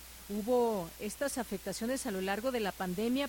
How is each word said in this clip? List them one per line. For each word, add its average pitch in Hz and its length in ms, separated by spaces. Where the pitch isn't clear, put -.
hubo 214 580
estas 262 400
afectaciones 226 640
a 240 60
lo 190 100
largo 208 300
de 247 80
la 196 140
pandemia, 226 560